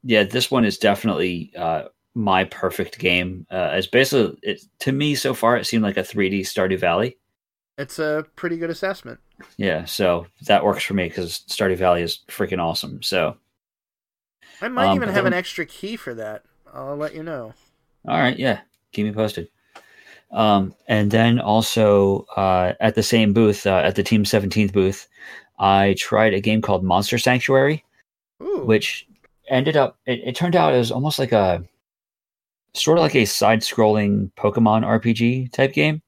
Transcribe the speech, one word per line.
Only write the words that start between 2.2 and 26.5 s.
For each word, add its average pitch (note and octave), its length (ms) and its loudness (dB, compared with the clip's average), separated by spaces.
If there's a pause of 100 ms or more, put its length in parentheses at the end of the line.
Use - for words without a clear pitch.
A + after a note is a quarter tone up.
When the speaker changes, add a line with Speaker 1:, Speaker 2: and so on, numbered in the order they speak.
Speaker 1:
perfect - 540 -6
game. F2+ 520 -2
Uh, F2+ 220 -4
it's F#2 140 -2
basically, B2+ 560 2
it, - 200 -6 (180)
to C3+ 120 -2
me C#3+ 220 -2
so C3 200 -4
far, A#2 220 2
it - 80 -4
seemed A2+ 180 -2
like G2+ 140 -2
a F#2 80 -4
three F#2+ 240 -2
D G2 140 -2
Stardew F#2+ 360 -2
Valley. F#2 380 -2 (640)
Speaker 2:
It's C#3 200 -12
a D#3 280 -4 (100)
pretty E3+ 220 -6
good E3 120 -8
assessment. E3+ 480 -8 (380)
Speaker 1:
Yeah, F2 300 -4
so F2 400 -2 (160)
that G2+ 220 2
works G2+ 200 0
for - 100 -6
me F2+ 140 -2
'cause E2+ 400 -8
Stardew F#2+ 280 -2
Valley F2 260 2
is E2 260 -6
freaking F#2 340 -6
awesome. - 400 -6
So F2 360 -2 (1200)
Speaker 2:
I G#3+ 80 -8
might B3 200 0
Speaker 1:
Um, F#3+ 80 4
Speaker 2:
even A3+ 120 -2
Speaker 1:
but F#3+ 60 -4
Speaker 2:
have G3 100 2
an F#3 80 2
Speaker 1:
then F3 60 0
Speaker 2:
extra F3+ 260 -6
key G#3 320 -12
for - 180 -12
that. G#2+ 300 -12 (280)
I'll C3+ 240 -10
let D3+ 180 -8
you D#3 80 -14
know. C3 320 -12 (520)
Speaker 1:
All - 120 -2
right, B2+ 200 0
yeah, B2 220 -2 (320)
keep G#2 140 -2
me G#2 60 -6
posted. G#2+ 360 -4 (840)
Um, - 440 2 (140)
and G#2+ 220 2
then A#2 300 4
also, G#2 840 2 (100)
uh, F#2 440 2
at A2 140 2
the A2+ 80 2
same G#2+ 300 2
booth, G#2+ 340 2
uh, F#2 180 2
at G2 120 0
the G2+ 60 0
Team G#2 240 2
Seventeenth G2+ 480 0
booth, G2 340 0 (500)
I G2 400 4
tried G#2+ 360 2
a G2 80 -2
game A2 180 2